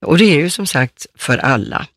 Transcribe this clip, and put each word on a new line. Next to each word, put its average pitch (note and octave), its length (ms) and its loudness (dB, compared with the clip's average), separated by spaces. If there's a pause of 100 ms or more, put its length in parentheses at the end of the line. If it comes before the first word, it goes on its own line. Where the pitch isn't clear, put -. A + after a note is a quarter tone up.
Och E3+ 120 4
det G#3+ 80 6
är F#3 140 4
ju E3+ 100 0
som G3 180 -6
sagt - 380 -4 (120)
för - 200 -2
alla. A2+ 480 -2 (120)